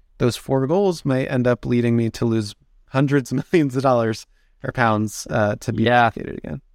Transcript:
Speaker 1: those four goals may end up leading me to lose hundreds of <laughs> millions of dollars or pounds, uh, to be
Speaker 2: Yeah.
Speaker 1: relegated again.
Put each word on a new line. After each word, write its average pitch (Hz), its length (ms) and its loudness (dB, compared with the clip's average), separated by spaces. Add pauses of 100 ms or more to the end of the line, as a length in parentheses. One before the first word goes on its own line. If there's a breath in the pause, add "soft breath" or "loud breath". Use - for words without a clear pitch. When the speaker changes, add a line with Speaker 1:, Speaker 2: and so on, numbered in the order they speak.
(180)
Speaker 1:
those 123 180 0
four 135 320 -2
goals 185 360 0
may 131 220 0
end 127 220 0
up 120 180 0
leading 120 300 2
me 113 140 0
to - 140 -6
lose 113 300 -2 (360)
hundreds 135 420 0
of 127 140 -2
<laughs> - 60 -6
millions 147 220 2
of 131 80 -2
dollars 117 420 0 (380)
or - 80 -6
pounds, 110 600 -2
uh, 107 260 0
to - 160 -6
be 113 100 -2
Speaker 2:
Yeah. 120 200 6
Speaker 1:
relegated 65 360 -2
again. - 240 -10 (120)